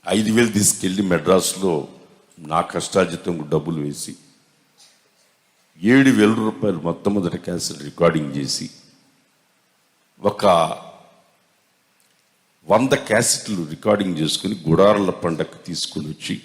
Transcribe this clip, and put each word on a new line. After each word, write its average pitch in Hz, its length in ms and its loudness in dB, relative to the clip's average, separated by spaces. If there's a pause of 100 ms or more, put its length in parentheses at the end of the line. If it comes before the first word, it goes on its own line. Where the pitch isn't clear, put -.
(160)
ఐదు 110 200 0
వేలు 117 200 4
తీసుకెళ్ళి 98 540 0
మెడ్రాస్లో 90 640 2 (640)
నా 80 200 -2 (140)
కష్టార్జితం 85 640 -2 (160)
డబ్బులు 78 340 -2
వేసి - 260 -10 (1700)
ఏడు 131 380 6
వేల 107 140 6 (140)
రూపాయలు 101 400 -2
మొట్టమొదటి 87 600 -2
క్యాసెట్ 82 340 -8 (100)
రికార్డింగ్ 80 480 0
చేసి, - 280 -6 (1600)
ఒక 101 220 -2 (2250)
వంద 131 200 4 (160)
క్యాసెట్లు 107 540 0 (120)
రికార్డింగ్ 98 460 0
చేసుకుని 95 360 -4 (120)
గుడారాల 95 460 4 (100)
పండగకి 82 340 -4 (100)
తీసుకుని 78 440 -8
వచ్చి - 320 -8